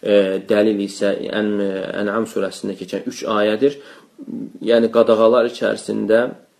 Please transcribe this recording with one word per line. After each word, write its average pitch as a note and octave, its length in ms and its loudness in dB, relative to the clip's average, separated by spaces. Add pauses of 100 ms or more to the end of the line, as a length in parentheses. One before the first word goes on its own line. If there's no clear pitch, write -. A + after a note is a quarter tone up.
e, G#2 120 2 (320)
dəlil G#2+ 380 2
isə G2 320 -2 (100)
Ən-, G#2 320 -2 (320)
Ən'am G#2 380 -4
surəsində G2 480 -6
keçən F#2+ 320 -8
üç - 160 -12
ayədir. G#2+ 560 0 (800)
Yəni, A#2 300 4
qadağalar A#2 600 4
içərisində G#2+ 960 -2 (140)